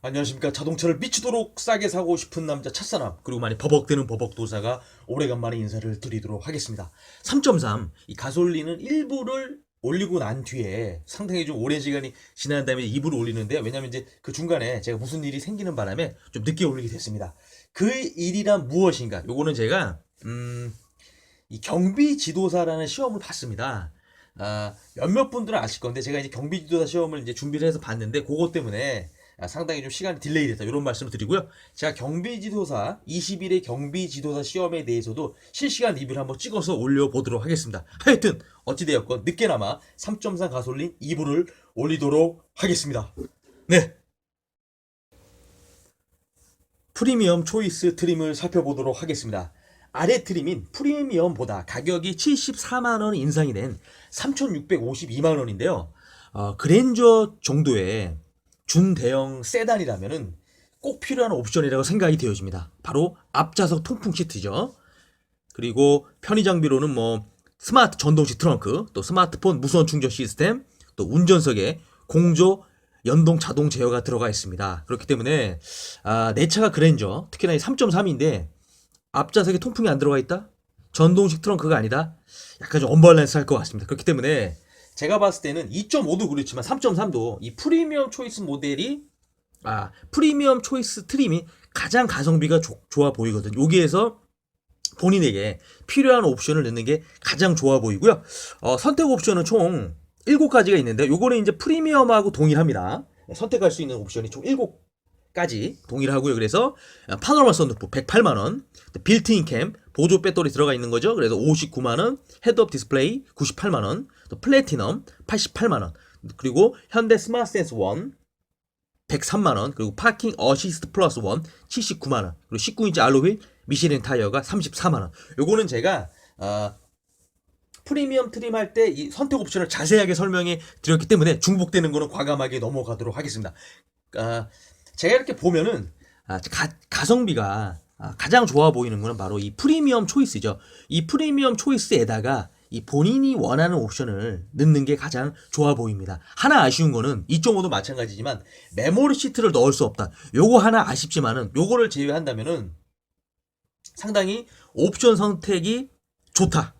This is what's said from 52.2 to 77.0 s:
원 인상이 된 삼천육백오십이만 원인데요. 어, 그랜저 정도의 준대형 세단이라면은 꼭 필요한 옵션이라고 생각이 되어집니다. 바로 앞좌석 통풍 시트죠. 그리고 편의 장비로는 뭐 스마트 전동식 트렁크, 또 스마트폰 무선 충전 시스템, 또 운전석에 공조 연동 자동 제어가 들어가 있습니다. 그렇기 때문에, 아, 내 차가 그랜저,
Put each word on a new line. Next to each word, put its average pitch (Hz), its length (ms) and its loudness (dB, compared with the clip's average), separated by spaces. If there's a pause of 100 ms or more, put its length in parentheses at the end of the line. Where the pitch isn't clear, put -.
원 214 120 0
인상이 151 380 0
된 110 260 -6 (320)
삼천육백오십이만 156 1300 -2
원인데요. 110 540 -4 (400)
어, 104 240 -6
그랜저 226 840 4
정도의 104 800 0 (480)
준대형 135 800 2
세단이라면은 139 920 -4 (440)
꼭 - 200 -8
필요한 247 320 0
옵션이라고 135 500 0
생각이 160 360 2
되어집니다. 95 520 -6 (120)
바로 - 340 -2 (160)
앞좌석 160 500 0
통풍 214 300 -4
시트죠. 113 640 -6 (800)
그리고 139 520 2 (140)
편의 214 240 2
장비로는 151 460 2
뭐 113 420 -2 (260)
스마트 - 380 4
전동식 151 400 2
트렁크, 147 560 0
또 98 80 -6
스마트폰 170 640 0
무선 156 240 4
충전 147 240 -2
시스템, 170 540 -2 (320)
또 - 80 -2
운전석에 156 760 4 (280)
공조 175 540 4 (440)
연동 160 320 6
자동 147 320 0
제어가 120 340 0
들어가 120 240 -2
있습니다. 92 580 -6
그렇기 123 200 -6
때문에, 120 540 0 (420)
아, 113 320 0
내 143 120 4
차가 208 240 2
그랜저, 143 600 2